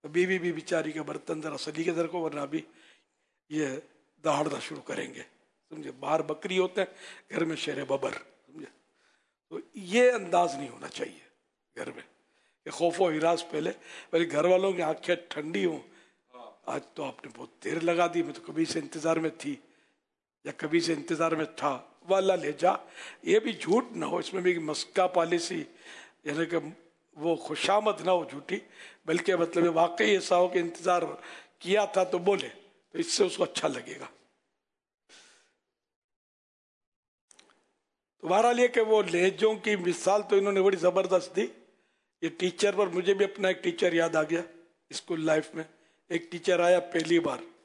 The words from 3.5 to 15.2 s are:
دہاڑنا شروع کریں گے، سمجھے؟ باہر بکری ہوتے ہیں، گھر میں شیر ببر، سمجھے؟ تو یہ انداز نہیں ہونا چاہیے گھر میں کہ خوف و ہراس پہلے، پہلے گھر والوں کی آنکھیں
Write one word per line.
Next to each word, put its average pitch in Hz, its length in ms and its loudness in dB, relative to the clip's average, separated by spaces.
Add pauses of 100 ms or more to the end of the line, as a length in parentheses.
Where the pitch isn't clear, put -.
دہاڑنا 151 340 0
شروع 147 240 -12
کریں - 320 -10
گے، - 80 -16 (460)
سمجھے؟ 156 220 -12
باہر 143 320 -2
بکری 156 360 -4
ہوتے 185 220 0
ہیں، 185 140 -4 (360)
گھر 165 140 -2
میں 160 120 -2
شیر 139 280 -6
ببر، 135 280 -4 (340)
سمجھے؟ - 200 -18 (840)
تو 165 100 -12 (160)
یہ 226 380 4
انداز 175 420 2
نہیں 139 140 -8
ہونا - 200 -14
چاہیے - 320 -10 (560)
گھر - 140 -8
میں - 120 -18 (640)
کہ 151 60 -10
خوف 170 300 -2
و 180 100 4
ہراس 165 400 0
پہلے، 156 200 -2 (400)
پہلے 170 200 2
گھر 147 140 2
والوں 185 280 4
کی 175 100 -2
آنکھیں 160 340 0 (120)